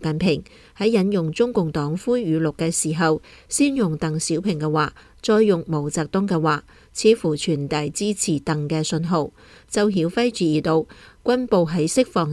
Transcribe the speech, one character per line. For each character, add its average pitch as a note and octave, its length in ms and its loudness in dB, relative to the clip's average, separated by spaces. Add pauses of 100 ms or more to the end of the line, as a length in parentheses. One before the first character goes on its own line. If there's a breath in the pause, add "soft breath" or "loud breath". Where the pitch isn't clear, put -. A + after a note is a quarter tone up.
近 D#3 160 -2
平， F#3+ 260 0 (340 loud breath)
喺 G#3 100 0
引 G#3 240 2
用 E3 200 -2
中 A#3+ 220 0
共 E3 180 0
黨 D3+ 240 -2
魁 B3 300 -2
語 D#3+ 160 0
錄 D#3 140 -2
嘅 E3 160 -2
時 D#3 240 -2
候， D#3+ 260 2 (260 loud breath)
先 C#4 280 0
用 F3 220 0
鄧 D#3+ 200 -2
小 D#3+ 240 -2
平 F#3 180 -2
嘅 D#3 120 -2
話， D3+ 220 0 (280 soft breath)
再 A3 200 4
用 F#3 260 2
毛 D3+ 220 -2
澤 D3+ 180 -4
東 G3 200 0
嘅 F3+ 120 0
話， D3+ 240 0 (280 soft breath)
似 A3 240 4
乎 D#3 200 -2
傳 C#3+ 320 -2
遞 D3+ 240 -2
支 G#3 220 -2
持 D#3 260 -2
鄧 D3+ 280 -4
嘅 D#3 160 -2
信 D#3+ 200 -2
號。 E3+ 280 0 (360 loud breath)
周 G#3 220 2
曉 F3 180 2
輝 A#3+ 220 0
注 F#3 160 -2
意 D#3 160 2
到， D#3+ 240 2 (380 loud breath)
軍 B3 240 0
報 F3 200 2
喺 E3 240 0
釋 B3+ 140 4
放 E3 280 -2